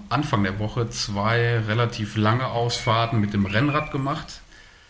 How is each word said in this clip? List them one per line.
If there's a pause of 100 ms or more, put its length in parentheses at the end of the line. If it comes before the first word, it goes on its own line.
Anfang
der
Woche
zwei
relativ
lange
Ausfahrten
mit
dem
Rennrad
gemacht. (480)